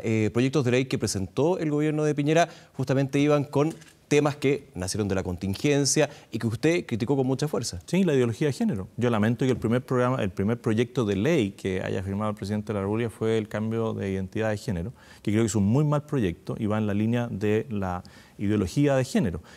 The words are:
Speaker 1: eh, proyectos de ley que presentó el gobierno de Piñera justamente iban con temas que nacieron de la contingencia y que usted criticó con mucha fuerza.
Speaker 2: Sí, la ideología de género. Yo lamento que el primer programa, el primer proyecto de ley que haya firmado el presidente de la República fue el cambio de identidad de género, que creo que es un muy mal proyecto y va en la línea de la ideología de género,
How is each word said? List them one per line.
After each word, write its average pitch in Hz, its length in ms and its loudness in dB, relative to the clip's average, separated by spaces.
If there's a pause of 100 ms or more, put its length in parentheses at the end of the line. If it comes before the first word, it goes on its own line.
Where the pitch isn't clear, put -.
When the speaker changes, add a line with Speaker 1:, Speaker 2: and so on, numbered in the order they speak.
Speaker 1:
eh, 110 300 2
proyectos 131 320 2
de 123 60 2
ley 131 140 2
que 135 120 -4
presentó 110 640 0
el 160 120 -2
gobierno 151 320 0
de 151 120 2
Piñera 160 340 4 (260)
justamente 135 440 0
iban 147 260 4
con 147 280 2 (360)
temas 147 260 4
que - 400 -2
nacieron 95 320 -2
de 95 80 2
la 92 80 0
contingencia 135 840 0 (240)
y 127 60 -6
que 113 80 -4
usted 156 400 0
criticó 120 300 0
con 135 100 2
mucha 135 220 -2
fuerza. 120 380 -4
Speaker 2:
Sí, 185 180 2
la 165 100 2
ideología 123 340 2
de 135 60 0
género. 143 340 -2 (100)
Yo 120 120 2
lamento 113 360 2
que 127 60 2
el 107 60 2
primer 117 280 0
programa, 123 360 0
el 104 80 0
primer 104 300 -2
proyecto 120 460 0
de 101 100 0
ley 110 360 2
que 95 300 -4
haya 104 220 -4
firmado 98 280 -4
el 104 40 -6
presidente 104 380 -6
de 104 60 -2
la - 20 -2
República 110 280 -2
fue 110 280 -2
el 107 100 -2
cambio 110 460 -4
de 104 180 -4
identidad 95 400 -2
de 107 60 -2
género, 98 340 -6 (320)
que 107 80 0
creo 110 120 4
que 113 40 2
es 101 80 -2
un 104 100 4
muy 123 200 4
mal 147 180 0
proyecto 110 560 -4
y 110 80 -4
va 107 100 0
en 110 100 0
la 101 60 -2
línea 117 380 0
de 107 380 0
la 92 340 -4 (340)
ideología 107 600 0
de 127 80 2
género, 104 360 -2 (160)